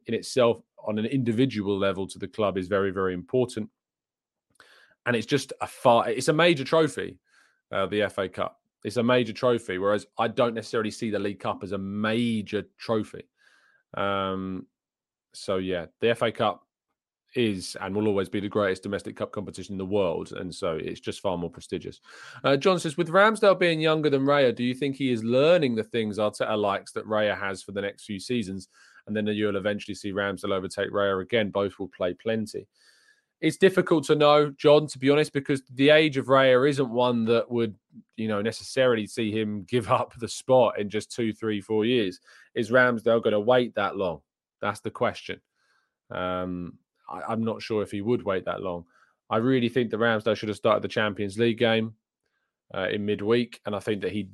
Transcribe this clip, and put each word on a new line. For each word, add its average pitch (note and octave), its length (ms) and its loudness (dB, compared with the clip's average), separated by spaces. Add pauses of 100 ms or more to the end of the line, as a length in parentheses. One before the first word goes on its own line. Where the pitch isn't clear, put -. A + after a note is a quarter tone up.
in A2+ 80 -4
itself A#2 480 2 (240)
on G#2+ 100 -4
an G#2+ 100 -2
individual A2+ 720 0
level F#2+ 300 -2
to - 140 -18
the G2 80 -8
club G2 280 -2
is F#2 120 -4
very, G2 240 0
very F#2+ 220 -2
important. A2 540 -4 (1400)
And A#2+ 120 2
it's A2 100 -4
just - 340 -2
a A2+ 60 -4
far, A#2 420 4
it's A#2+ 200 -2
a D#3+ 40 2
major D#3+ 300 2
trophy, C3 560 0 (540)
uh, G2 140 0
the G#2 160 0
F G2 160 -2
A G2 100 -2
Cup. - 320 -8 (240)
It's A2 120 -6
a A#2+ 60 0
major A#2+ 300 2
trophy, A2+ 460 -2
whereas G2+ 280 0 (120)
I A#2 100 0
don't A#2 260 0
necessarily A2 380 -4
see A2+ 180 -8
the G2+ 80 -2
League G2+ 220 -6
Cup G#2 240 -6
as F#2+ 80 -8
a G2+ 60 -6
major G#2+ 840 -2 (140)
trophy. - 460 -4 (720)
Um, F#2+ 720 -4 (680)
so, - 220 -4
yeah, F#2 300 -4 (140)
the A2+ 100 2
F A#2 120 0
A A#2 80 2
Cup G#2+ 340 -2 (720)
is G#2+ 460 -2
and F#2+ 160 -6
will G#2+ 120 0
always G2 200 0
be G#2 120 -4
the G2+ 80 -6
greatest G2 340 0
domestic G2+ 340 -6
cup - 160 -8
competition F#2+ 400 -12
in F#2+ 60 -8
the F#2+ 80 -6
world, F2+ 460 -2
and F#2+ 220 -10
so F2 220 -4
it's F2 240 -8
just - 220 -10
far F2+ 160 -2
more E2+ 100 -6
prestigious. - 540 -10 (420)
Uh, C#3 140 4
John F#3 200 2
says, D#3+ 200 -4
"With E3+ 100 -2
Ramsdale G3+ 500 6
being E3+ 220 2
younger D#3 300 2
than C3+ 160 2
Raya, C#3 280 4
do A#2 80 -6
you B2 120 -2
think C3+ 220 -4
he C3+ 140 -2
is A2 140 0
learning C3+ 500 4
the A2 80 -2
things G#2+ 360 -4
Arteta G#2+ 400 -2
likes G2+ 340 -2
that G#2 140 -10
Raya G#2+ 280 0
has G2 280 -6
for G#2 100 -16
the G2 80 -4
next - 240 -8
few G2+ 160 -8
seasons, F#2+ 480 -6 (380)
and G#2 100 -6
then G#2+ 120 -2
you'll G#2 280 0
eventually G2+ 380 -4
see G2+ 180 -10
Ramsdale G2 400 -4
overtake F#2+ 380 -4
Raya G2 320 0
again? G#2 280 0
Both G2+ 280 -2
will F#2+ 100 -8
play F#2 240 -4
plenty." G#2+ 560 -6 (720)
It's D#3+ 160 0
difficult F#3 480 4
to D#3 100 2
know, D3 360 6
John, D3 380 6
to C3+ 100 -14
be C3 100 2
honest, D3 240 4
because C#3 300 -2 (100)
the C3+ 160 4
age D3+ 300 6
of A#2 80 -4
Raya C3 420 6
isn't C#3 220 0
one A#2+ 340 2
that A#2 260 2
would, A#2 240 -2 (420)
you A2 120 -4
know, G#2 140 -2
necessarily A2+ 640 0
see A2 260 -4
him G#2+ 300 -4
<laughs> F2+ 60 -18
give B2 220 -2
up A#2+ 280 0
the A2+ 100 -8
spot B2+ 500 2
in G#2 120 -6
just G#2 200 -6
two, A2+ 220 -4
three, G#2+ 300 -4
four A2 240 0
years. A2 340 0 (340)
Is A2 160 -4
Ramsdale A#2 540 4
gonna G#2+ 160 2
wait B2 360 2
that G2 200 -2
long? F2 240 -2 (400)
That's G2+ 200 -4
the A2 100 -8
question. - 500 -4 (680)
Um, F2+ 680 -6 (300)
I, F2+ 200 -12
I'm A2+ 160 -4
not A2 180 -4
sure G#2+ 200 -4
if F#2+ 80 -8
he G2+ 100 -6
would A2+ 220 -2
wait F#2+ 220 -2
that F#2+ 180 -6
long. F2 220 -8 (440)
I G#2+ 100 0
really A#2+ 300 2
think A#2 220 -2
that A2 80 -4
Ramsdale A2 380 2
should G#2+ 120 -6
have G#2 80 -4
started G#2 260 2
the G#2 60 -8
Champions G2+ 480 -4
League A#2 220 0
game, A2+ 360 2 (800)
uh, F#2 160 -2
in G#2 140 -4
midweek, G#2 640 0
and G#2 80 -4
I G2+ 60 -4
think G#2 220 -4
that F#2 100 -4
he, G2+ 220 -6